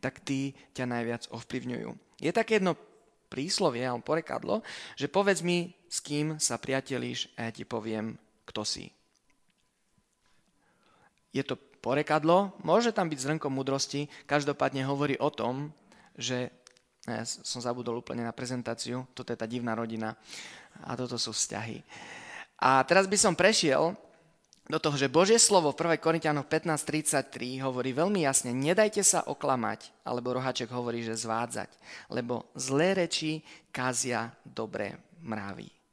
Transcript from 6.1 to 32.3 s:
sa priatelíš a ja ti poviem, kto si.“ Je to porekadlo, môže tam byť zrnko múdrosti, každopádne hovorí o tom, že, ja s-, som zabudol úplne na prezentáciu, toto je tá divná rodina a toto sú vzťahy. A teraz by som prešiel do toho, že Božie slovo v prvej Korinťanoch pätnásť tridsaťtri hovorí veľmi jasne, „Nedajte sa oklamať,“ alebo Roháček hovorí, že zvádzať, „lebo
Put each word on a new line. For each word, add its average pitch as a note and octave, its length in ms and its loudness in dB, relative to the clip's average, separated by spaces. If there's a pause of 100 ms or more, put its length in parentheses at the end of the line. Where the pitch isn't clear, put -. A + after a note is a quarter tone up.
sa A#2+ 160 0
priatelíš B2 800 -4
a A#2 80 -2
ja A2+ 80 -6
ti A#2 80 -10
poviem, A2 560 -4 (240)
kto - 240 -6
si.“ - 240 -6 (2500)
Je C3+ 160 0
to B2+ 80 -2 (240)
porekadlo, D#3 720 4 (140)
môže A3 260 4
tam G3 160 0
byť D3+ 120 -4
zrnko D3 280 -2
múdrosti, C3+ 640 -2 (160)
každopádne C#3 560 0
hovorí C#3 380 0
o D3+ 100 2
tom, C3 400 -4 (480)
že, B2 320 -2 (560)
ja A2+ 160 -6
s-, - 220 -8
som A#2+ 180 -8
zabudol A#2+ 400 -4
úplne A#2+ 220 -6
na A#2 100 -6
prezentáciu, B2 800 -6
toto B2 160 -10
je A2+ 80 -6
tá A2+ 80 -4
divná A#2+ 300 -4
rodina A2+ 400 -6 (680)
a - 140 -8
toto B2 180 -4
sú A2+ 160 -4
vzťahy. G#2+ 540 -6 (720)
A C3 240 8
teraz F#3+ 240 6
by G3 80 0
som F#3+ 220 4
prešiel F3 580 6 (680)
do D#3 160 -2
toho, C#3+ 160 2
že C3 160 2
Božie F#3+ 240 8
slovo F3+ 320 6
v C3+ 160 -4
prvej E3 160 4
Korinťanoch D#3 480 2
pätnásť D#3 400 0
tridsaťtri C3+ 720 -2
hovorí C3 320 -2
veľmi F3 320 2
jasne, C3 240 2
„Nedajte F#3 560 2
sa F3+ 240 4
oklamať,“ B2 640 -2 (160)
alebo B2 240 -2
Roháček B2 400 -2
hovorí, A#2+ 320 -2
že A2+ 80 -4
zvádzať, A2+ 560 -4 (400)
„lebo A#2+ 480 -4